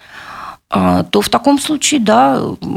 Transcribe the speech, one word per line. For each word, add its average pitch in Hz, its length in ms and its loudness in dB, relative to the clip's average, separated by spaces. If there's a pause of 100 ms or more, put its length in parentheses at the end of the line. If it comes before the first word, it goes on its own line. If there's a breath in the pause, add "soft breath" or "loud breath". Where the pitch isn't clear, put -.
(680 loud breath)
а, 92 360 2
то 208 180 0
в - 80 -6
таком 277 300 2
случае, 294 400 -2
да, 233 420 2 (340)